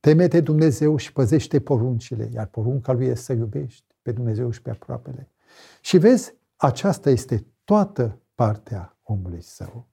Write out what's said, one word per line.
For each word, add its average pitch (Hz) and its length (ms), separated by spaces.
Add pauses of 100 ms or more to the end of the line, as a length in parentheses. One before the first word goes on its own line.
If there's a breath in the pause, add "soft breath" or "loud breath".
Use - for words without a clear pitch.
Teme-te 170 400
Dumnezeu 151 560
și - 160
păzește 139 480
poruncile, 117 720
iar 110 140
porunca 123 460
lui 123 140
e 123 80
să 120 180
iubești 117 680
pe 120 100
Dumnezeu 117 380
și 110 120
pe 120 80
aproapele.” 127 600 (500 soft breath)
Și - 180
vezi, 220 360 (220)
aceasta 143 540
este 117 360 (180)
toată 190 540 (160)
partea 107 680
omului 90 400
său. 98 500